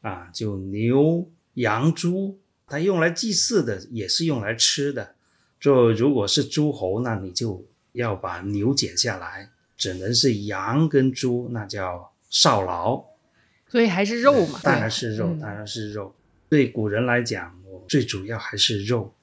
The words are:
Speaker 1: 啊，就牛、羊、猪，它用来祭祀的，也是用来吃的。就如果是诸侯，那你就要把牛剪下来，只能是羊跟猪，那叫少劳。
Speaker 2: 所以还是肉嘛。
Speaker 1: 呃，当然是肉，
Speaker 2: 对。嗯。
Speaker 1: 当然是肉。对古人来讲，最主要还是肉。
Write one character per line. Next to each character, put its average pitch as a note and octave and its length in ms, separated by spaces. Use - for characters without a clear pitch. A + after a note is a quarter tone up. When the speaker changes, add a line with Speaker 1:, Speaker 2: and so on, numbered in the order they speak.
Speaker 1:
啊， F2+ 300
就 G#2 240
牛、 B2 720
羊、 B2 380
猪， F#3+ 460
它 C#3+ 100
用 F3+ 220
来 E3+ 100
祭 G#3 220
祀 F3+ 320
的， G2+ 260
也 G#2+ 160
是 E3 200
用 C#3 140
来 G#2+ 140
吃 C#3+ 380
的。 A2+ 240
就 B2+ 320
如 A#2+ 200
果 G#2+ 140
是 - 160
诸 D3+ 300
侯， G2+ 300
那 A#2 120
你 F#2+ 160
就 G2 340
要 A#2 240
把 F2+ 240
牛 G2+ 340
剪 - 240
下 G#2+ 200
来， F2 300
只 F#2 180
能 F#2 180
是 A#2+ 220
羊 G#2+ 420
跟 C3 240
猪， B2 400
那 A2 120
叫 F#2 460
少 A#2 340
劳。 F2+ 380
Speaker 2:
所 A#3+ 120
以 A#3 60
还 F#3+ 180
是 A#3 160
肉 B3+ 280
嘛。 C#3 160
Speaker 1:
呃， C#3 80
当 B2 80
然 A2 100
是 A2 240
肉， A2+ 140
Speaker 2:
对。 E3+ 80
嗯。 - 20
Speaker 1:
当 G#2+ 160
然 G#2 100
是 G#2 280
肉。 G2+ 200
对 C#3+ 200
古 A2 200
人 A2 180
来 B2 160
讲， F#2 340
最 C3+ 160
主 G2 240
要 A2+ 100
还 - 200
是 G2+ 280
肉。 A2+ 380